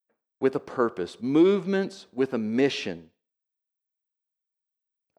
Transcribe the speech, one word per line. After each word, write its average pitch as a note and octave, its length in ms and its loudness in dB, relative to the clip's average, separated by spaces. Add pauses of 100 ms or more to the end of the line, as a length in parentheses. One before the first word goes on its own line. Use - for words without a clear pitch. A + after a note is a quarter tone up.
(400)
with C3 160 0
a - 40 -4
purpose, - 640 -4
movements F#3 920 2
with C3 220 -2
a B2 60 -2
mission, A2 720 -2 (2000)